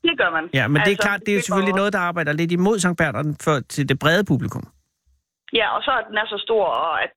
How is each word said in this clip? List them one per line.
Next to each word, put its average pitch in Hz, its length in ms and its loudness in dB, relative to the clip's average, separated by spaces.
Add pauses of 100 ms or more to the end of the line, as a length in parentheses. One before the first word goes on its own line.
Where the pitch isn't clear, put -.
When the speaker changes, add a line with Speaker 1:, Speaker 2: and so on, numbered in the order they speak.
Speaker 1:
Det 330 140 0
gør 180 160 2
man. 160 60 -2 (100)
Speaker 2:
Ja, 127 140 2
men 147 80 2
det 208 120 2
er - 20 4
Speaker 1:
Altså, 202 180 0
Speaker 2:
klart, 202 120 -2
det 208 100 -6
er 202 40 2
jo 202 40 2
Speaker 1:
det 190 80 -2
Speaker 2:
selvfølgelig 196 280 0
Speaker 1:
går 185 100 0
Speaker 2:
noget, 202 100 0
der 196 60 -2
arbejder 170 340 -2
lidt 165 180 0
imod 190 280 2
Sankt 175 180 0
Bernhard 147 280 0 (200)
for, 156 100 4 (180)
til 139 160 0
det 139 100 2
brede 170 320 2
publikum. - 340 -2 (960)
Speaker 1:
Ja, 202 160 0
og - 100 -2
så 285 140 0
at 220 100 -6
den 208 80 -4
er 214 160 -2
så 202 40 -6 (100)
stor, 214 180 2
og 143 380 0
at - 140 -6